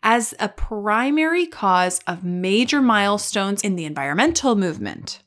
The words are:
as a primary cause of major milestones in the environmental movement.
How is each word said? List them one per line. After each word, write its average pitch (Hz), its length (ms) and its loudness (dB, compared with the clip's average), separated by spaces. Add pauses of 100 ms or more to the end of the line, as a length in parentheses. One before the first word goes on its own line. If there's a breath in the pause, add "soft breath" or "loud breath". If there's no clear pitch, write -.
as 226 380 2
a 214 80 -2
primary 277 960 0
cause 180 600 0
of 180 180 -8
major 196 580 2
milestones 202 800 2
in 196 140 0
the 170 80 -6
environmental 170 720 0
movement. 151 720 -6